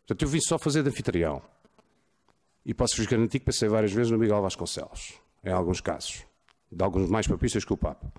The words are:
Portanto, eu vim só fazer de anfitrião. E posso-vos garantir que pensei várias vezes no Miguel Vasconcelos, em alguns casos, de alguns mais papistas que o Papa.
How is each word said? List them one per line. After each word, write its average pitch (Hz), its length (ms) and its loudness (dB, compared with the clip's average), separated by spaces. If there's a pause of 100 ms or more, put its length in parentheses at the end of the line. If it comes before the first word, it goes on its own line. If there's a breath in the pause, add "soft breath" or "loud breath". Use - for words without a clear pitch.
Portanto, - 220 -4
eu 151 60 0
vim 151 120 2
só 165 180 2
fazer 151 240 2
de 139 60 2
anfitrião. 85 540 0 (1200)
E - 80 -6
posso-vos 113 340 0
garantir 113 340 2
que - 40 -20
pensei - 240 0
várias 107 240 4
vezes 113 180 2
no 113 80 2
Miguel 104 220 4
Vasconcelos, - 800 -6 (240)
em 95 60 -6
alguns 90 300 0
casos, - 440 -8 (460)
de 87 140 -2
alguns 95 260 0
mais 107 160 2
papistas 104 380 0
que - 80 -4
o 101 40 2
Papa. - 420 -6